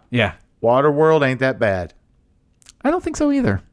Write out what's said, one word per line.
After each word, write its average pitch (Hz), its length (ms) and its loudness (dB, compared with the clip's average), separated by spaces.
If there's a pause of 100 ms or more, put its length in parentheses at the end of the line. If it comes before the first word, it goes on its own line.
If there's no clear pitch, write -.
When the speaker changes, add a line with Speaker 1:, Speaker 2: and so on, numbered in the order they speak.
Speaker 1:
Yeah. 113 240 -2 (280)
Speaker 2:
Waterworld 147 640 2
ain't 131 140 -2
that 127 200 -2
bad. 95 340 -2 (880)
Speaker 1:
I 277 100 -2
don't 359 120 -2
think 320 120 -8
so 294 160 -2
either. 240 300 -2 (120)